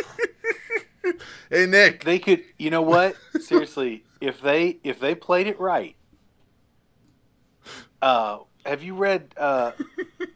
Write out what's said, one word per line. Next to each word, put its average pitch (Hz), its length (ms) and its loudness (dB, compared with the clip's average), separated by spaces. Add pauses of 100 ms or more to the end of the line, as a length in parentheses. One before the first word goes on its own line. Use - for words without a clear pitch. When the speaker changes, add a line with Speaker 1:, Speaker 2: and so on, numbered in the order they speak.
(1500)
Speaker 1:
Hey, 180 160 4
Nick. 190 380 4
Speaker 2:
They 175 140 2
could, 180 240 2 (160)
you 151 120 -4
know 165 120 0
what? 175 340 4 (120)
Speaker 1:
<laughs> 311 120 -4
Speaker 2:
Seriously, 131 640 -2 (160)
if 135 200 -6
they, 165 440 0
if 135 160 -6
they 143 140 0
played 180 320 0
it 202 140 -6
right. 165 360 -4 (2000)
Uh, 113 380 0 (260)
have 139 180 -6
you 185 120 -12
read, 185 420 -2
uh, 131 360 0 (640)